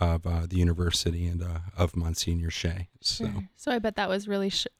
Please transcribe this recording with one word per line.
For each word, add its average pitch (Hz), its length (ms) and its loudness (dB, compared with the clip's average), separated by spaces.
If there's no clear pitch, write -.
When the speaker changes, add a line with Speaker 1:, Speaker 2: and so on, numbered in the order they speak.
Speaker 1:
of, 82 260 2
uh, 85 220 0
the 90 80 -2
university 87 720 2
and, 85 160 -2
uh, 87 160 -4
of 87 200 2
Monsignor 82 540 0
Shea. 87 380 -4
So. - 260 -2
Speaker 2:
Sure. 202 300 -4
So - 160 -4
I 240 60 2
bet 214 180 -2
that 196 120 0
was 202 200 0
really 196 220 0
sh-, - 160 -2